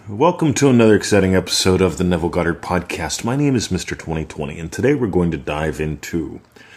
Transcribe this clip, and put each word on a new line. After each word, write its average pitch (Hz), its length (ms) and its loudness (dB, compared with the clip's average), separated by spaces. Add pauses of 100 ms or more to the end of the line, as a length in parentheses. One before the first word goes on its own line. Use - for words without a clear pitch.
Welcome 143 460 0
to 139 160 4
another 113 240 6
exciting 95 400 2
episode 92 480 2
of 82 160 0
the 90 60 0
Neville 87 260 0
Goddard 85 320 -2
Podcast. 87 640 -6
My 120 120 -4
name 143 200 2
is 101 140 -4
Mister 87 240 -4
Twenty 80 300 -6
twenty, 76 340 -10
and 82 140 -12
today 127 220 0
we're 127 120 -2
going 87 260 2
to 78 40 -4
dive 76 460 -4
into 78 580 -6 (360)